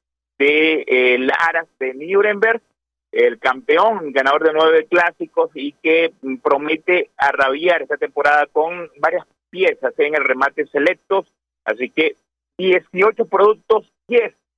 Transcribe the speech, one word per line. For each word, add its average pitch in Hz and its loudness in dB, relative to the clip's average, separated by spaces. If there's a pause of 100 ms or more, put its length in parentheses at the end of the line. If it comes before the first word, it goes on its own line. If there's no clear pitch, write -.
(400)
de, 156 2 (120)
eh, 127 2
el 131 -2
Aras 165 -2 (100)
de 131 -6
Nuremberg, 202 0 (500)
el 120 2
campeón, 156 0
ganador 139 2
de 156 2
nueve 160 2
clásicos 170 -2
y 143 -10
que, 165 0
mm, 131 -8
promete 151 -2
arrabiar 143 0
esta 143 -6
temporada 147 0
con 165 -4
varias 160 -4 (300)
piezas 165 -2
en 151 0
el 147 -2
remate 135 -2
selectos. 175 -2 (320)
Así 113 -6
que 156 -4 (400)
dieciocho 185 0
productos, 214 0 (160)
diez 233 0 (220)